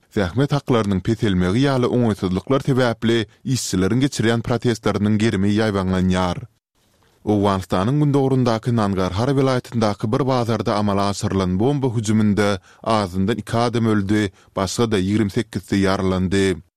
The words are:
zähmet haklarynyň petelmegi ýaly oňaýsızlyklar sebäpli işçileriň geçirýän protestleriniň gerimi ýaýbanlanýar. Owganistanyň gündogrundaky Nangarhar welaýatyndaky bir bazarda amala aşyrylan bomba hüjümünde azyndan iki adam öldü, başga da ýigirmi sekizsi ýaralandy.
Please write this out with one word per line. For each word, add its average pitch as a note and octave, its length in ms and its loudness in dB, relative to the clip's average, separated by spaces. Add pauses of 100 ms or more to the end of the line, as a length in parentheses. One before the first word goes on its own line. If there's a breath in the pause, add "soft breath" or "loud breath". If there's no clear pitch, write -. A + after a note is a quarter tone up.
(160)
zähmet G#2 400 -2
haklarynyň G#2 480 0
petelmegi G#2+ 640 0
ýaly C3 240 0
oňaýsızlyklar A2 720 0
sebäpli A#2 640 0 (180 soft breath)
işçileriň A2 640 -2
geçirýän A#2 360 0
protestleriniň G#2+ 760 0
gerimi G#2 340 0
ýaýbanlanýar. F#2 840 0 (880 soft breath)
Owganistanyň G2+ 760 0
gündogrundaky C3 680 2
Nangarhar G2 580 0
welaýatyndaky B2 840 0
bir C3+ 160 0
bazarda A#2 480 0
amala G2+ 340 0
aşyrylan F#2+ 500 -2
bomba C3+ 360 0
hüjümünde G#2 640 2 (240 loud breath)
azyndan G2 540 0
iki A2 200 -4
adam A#2 280 0
öldü, G#2+ 440 2 (260 soft breath)
başga G#2+ 360 -2
da G#2 80 2
ýigirmi G2+ 300 0
sekizsi - 460 -4
ýaralandy. F#2+ 800 0 (220)